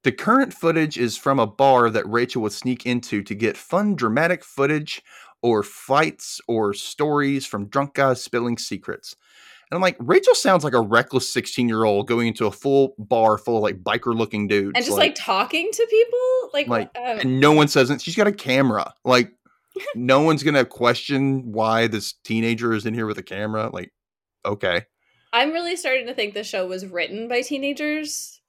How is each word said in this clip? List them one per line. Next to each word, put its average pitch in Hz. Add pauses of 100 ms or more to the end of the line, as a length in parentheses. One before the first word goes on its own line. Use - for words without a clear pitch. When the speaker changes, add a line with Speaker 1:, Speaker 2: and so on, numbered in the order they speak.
Speaker 1:
The 175
current 254
footage 160
is 117
from 139
a 110
bar 123
that 107
Rachel 120
would 107
sneak 127
into 120
to 104
get 107
fun, 196
dramatic 139
footage 151 (400)
or 113
fights -
or 110
stories 143
from 101
drunk 139
guys 131
spilling 120
secrets. - (540)
And 160
I'm 185
like, -
Rachel 392
sounds 185
like 135
a 123
reckless 117
sixteen-year-old 110
going 117
into 110
a 98
full 139
bar 110
full 117
of, 104
like, 98
biker-looking 110
dudes, 101
Speaker 2:
And 247
just, 262
Speaker 1:
like, 320
Speaker 2:
like, -
talking 320
to 453
people? 494
Like, 285
Speaker 1:
like, -
Speaker 2:
um, 240
Speaker 1:
and 131
no 147
one 151
says 135
it. 135
She's 170
got -
a -
camera. 127 (100)
Like, 123 (320)
Speaker 2:
<laughs> -
Speaker 1:
no 131
one's 156
gonna 143
question 127
why 110
this 107 (100)
teenager 113
is 107
in 110
here 113
with 107
a 95
camera. 107
Like, 92 (520)
okay. 98 (480)
Speaker 2:
I'm 277
really 349
starting 262
to 240
think 208
the 208
show 185
was 185
written 190
by 247
teenagers. 294